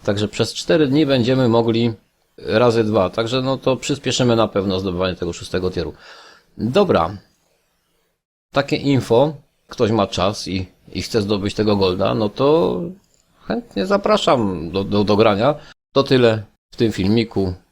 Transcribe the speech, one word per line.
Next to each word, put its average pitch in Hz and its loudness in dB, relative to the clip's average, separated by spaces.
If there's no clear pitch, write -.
Także 208 -2
przez - -4
cztery 160 0
dni 147 2
będziemy 131 2
mogli 117 2
razy 113 2
dwa. 104 2
Także 117 -4
no 131 -2
to 131 0
przyspieszymy 127 0
na 110 2
pewno 95 -2
zdobywanie 92 -2
tego 85 -6
szóstego 92 -4
tieru. 80 -6
Dobra. 107 0
Takie 143 -2
info. 135 2
Ktoś 110 -2
ma 104 2
czas 95 -4
i, 92 -4
i 95 -6
chce 110 -2
zdobyć 101 -2
tego 104 0
golda, 98 0
no 107 0
to 170 0
chętnie 226 -4
zapraszam 143 0
do, 98 -2
do, 101 0
do 101 2
grania. 110 2
To 135 2
tyle 117 4
w - -20
tym 117 2
filmiku. 98 0